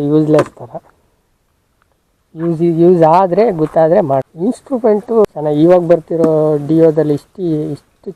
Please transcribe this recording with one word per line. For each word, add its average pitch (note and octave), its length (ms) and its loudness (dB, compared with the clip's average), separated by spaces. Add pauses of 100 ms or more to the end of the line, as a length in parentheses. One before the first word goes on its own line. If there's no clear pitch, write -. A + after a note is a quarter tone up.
(100)
ಯೂಸ್‌ಲೆಸ್ D3+ 500 0
ಥರ. A#2+ 100 -18 (1600)
ಯೂಸ್, E3 280 -4 (200)
ಯೂಸ್ F3 200 4 (140)
ಆದ್ರೆ, F#3+ 280 0 (180)
ಗೊತ್ತಾದ್ರೆ D#3+ 380 0 (120)
ಮಾಡಿ. C3+ 120 -2 (200)
ಇನ್‌ಸ್ಟ್ರುಮೆಂಟು A#3 720 -4 (180)
ಚೆನ್ನಾಗಿ, D3+ 300 -4
ಇವಾಗ F3+ 180 4 (100)
ಬರ್ತಿರೋ E3 380 0 (400)
ಡಿಯೋದಲ್ಲಿ D#3+ 500 2
ಇಷ್ಟು, - 220 -16 (320)
ಇಷ್ಟು - 420 -20